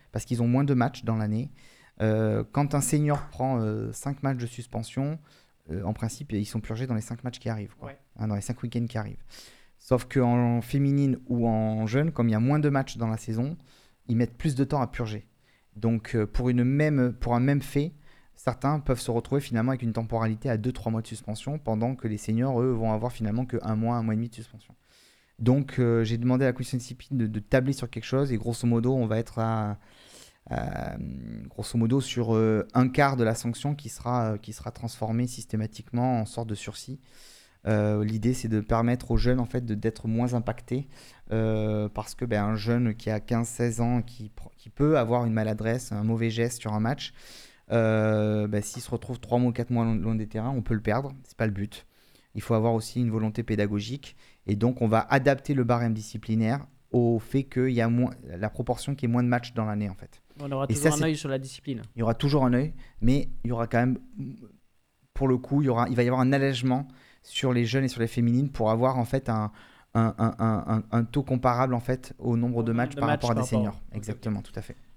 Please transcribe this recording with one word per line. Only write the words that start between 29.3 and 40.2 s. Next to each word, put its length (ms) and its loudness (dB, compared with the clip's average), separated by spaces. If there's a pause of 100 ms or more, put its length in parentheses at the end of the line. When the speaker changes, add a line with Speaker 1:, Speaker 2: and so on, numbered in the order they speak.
Speaker 1:
à, 400 -2 (720)
à, 480 -6 (540)
grosso 260 -6
modo, 240 4
sur, 340 -2
euh, 380 4
un 160 4
quart 280 4
de 80 4
la 100 2
sanction 400 -4
qui 160 -12
sera, 400 -2
euh, 80 -2
qui 160 -12
sera 160 -10
transformée 560 -4
systématiquement 960 -2
en 40 -2
sorte 240 -8
de 60 -4
sursis. 460 -12 (640)
Euh, 380 2
l'idée, 300 0
c'est 140 -4
de 120 2
permettre 500 0
aux 60 0
jeunes, 240 2
en 60 -2
fait, 180 -4
de, 100 -4
d'être 320 -2
moins 280 0